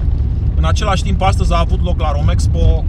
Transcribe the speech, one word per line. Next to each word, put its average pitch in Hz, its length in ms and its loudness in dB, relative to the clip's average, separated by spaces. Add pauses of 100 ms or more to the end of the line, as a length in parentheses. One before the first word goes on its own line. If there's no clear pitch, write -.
(560)
În 151 100 2
același 190 380 0
timp, 190 180 -2
astăzi 180 320 2
a 170 60 2
avut 175 240 0
loc 175 160 -2
la 156 120 -2
Romexpo - 760 0